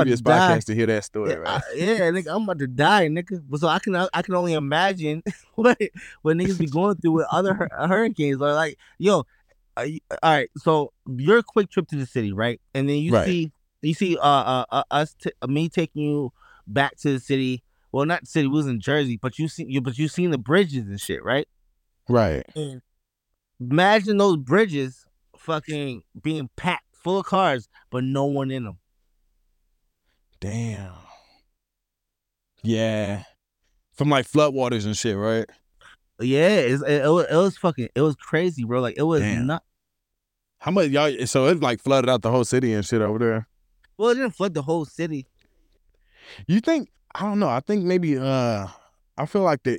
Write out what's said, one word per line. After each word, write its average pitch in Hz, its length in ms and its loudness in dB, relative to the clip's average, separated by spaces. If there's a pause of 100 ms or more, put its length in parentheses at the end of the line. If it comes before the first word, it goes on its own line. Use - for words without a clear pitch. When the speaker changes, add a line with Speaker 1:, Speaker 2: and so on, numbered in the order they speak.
Speaker 1:
previous 120 160 2
Speaker 2:
to 117 40 -6
die." 175 340 6
Speaker 1:
podcast 147 60 -6
to 107 100 -4
hear 113 120 2
that 107 180 0
story, 202 280 -4
Speaker 2:
Yeah, - 80 -2
Speaker 1:
man. - 60 -8
Speaker 2:
I, 185 140 -2 (160)
yeah, 196 220 0 (120)
nigga, 170 240 -2
I'm 220 100 -2
about 185 160 -4
to 139 60 -2
die, 151 420 4
nigga. 175 380 -4
But 139 140 -6
so 165 80 2
I 160 120 2
can, 196 140 -4
I 180 280 -2
can 185 120 -4
only 175 200 0
imagine 156 720 -2
<laughs> - 280 -12
what, 226 220 4 (460)
what 156 160 2
niggas 185 200 0
be 170 80 0
going 170 300 0
through 160 160 0
with 160 180 2
other 190 220 0
hur-, 190 160 -2
Speaker 1:
<laughs> - 180 -4
Speaker 2:
hurricanes. 170 540 0
Or 147 140 2
like, 151 240 -2 (180)
yo, 175 280 2 (520)
are 117 80 -4
you, 151 160 -8 (220)
all 160 100 4
right, 139 240 0
so 151 380 0 (120)
your 143 360 2
quick 208 280 -2
trip 180 180 -2
to 156 80 -8
the 135 100 -4
city, 110 260 -4
right? 113 300 -2 (120)
And 135 140 -2
then 143 80 0
you 151 160 -2
Speaker 1:
Right. 107 140 4
Speaker 2:
see, 170 260 -2 (300)
you 156 100 0
see, 170 240 0
uh, - 60 -4
uh, 131 480 2
uh, 135 200 0
us, 151 240 -2
t-, - 160 -8 (160)
me 147 220 -2
taking 156 340 -4
you 147 300 -4 (340)
back 139 340 -2
to 147 120 0
the 135 80 -2
city. 127 420 -2 (300)
Well, 139 140 0
not 170 160 -2
the - 40 -20
city, 151 200 0
we 135 80 0
was 151 120 0
in 120 140 -4
Jersey, 135 400 0
but 127 180 -8
you 156 100 -2
see, 151 200 -12
you, 131 140 -2
but 123 160 -6
you 151 100 0
seen 175 220 -2
the 147 80 0
bridges 139 480 0
and 101 120 -8
shit, - 240 -8
right? 135 240 -2 (640)
Speaker 1:
Right. 107 380 2 (100)
Speaker 2:
And 139 240 -10 (800)
imagine 190 560 2
those 196 220 4
bridges 139 680 -2 (320)
fucking 147 680 -8 (200)
being 151 340 -4
packed 175 240 -4 (120)
full 185 260 -4
of 185 80 -6
cars, 165 420 0 (220)
but 127 120 -4
no 139 220 -2
one 139 260 -2
in 131 160 -6
'em. 92 120 -14 (1600)
Speaker 1:
Damn. 101 540 -8 (1700)
Yeah. 107 600 -2 (680)
From, 143 160 -2
like, 139 180 2
floodwaters 131 600 0
and 107 100 -4
shit, 110 200 -2
right? 110 280 0 (760)
Speaker 2:
Yeah, 135 300 2
it's, 139 340 2
it, 143 220 0
it 147 40 2
was, 170 220 4
it 151 60 2
was 185 220 2
fucking, 151 360 -2
it 131 60 0
was 147 160 2
crazy, 160 480 -2
bro. 120 160 0
Like, 120 160 -4
it 139 60 0
was 160 180 2
Speaker 1:
Damn. 117 260 0
Speaker 2:
not 156 160 -4 (1000)
Speaker 1:
How 147 100 -6
much 180 180 2
y'all, 143 260 2 (120)
so 131 200 2
it, 165 140 4
like, 123 200 0
flooded 135 280 2
out 123 140 2
the 113 80 0
whole 123 140 2
city 123 280 0
and 104 120 0
shit 110 180 0
over 107 160 -2
there? 113 300 -2 (500)
Speaker 2:
Well, 214 120 0
it 240 40 4
didn't 254 200 -2
flood 190 200 -4
the 147 80 -6
whole 160 240 -2
city. 156 400 -8 (1200)
Speaker 1:
You 190 140 2
think, 320 300 0 (240)
I - 100 -8
don't 208 140 -2
know, 185 120 2
I 120 100 -2
think 208 240 -2
maybe, 175 320 0
uh, 123 500 0 (520)
I 143 80 -4
feel 196 160 -2
like 156 200 0
the 123 160 0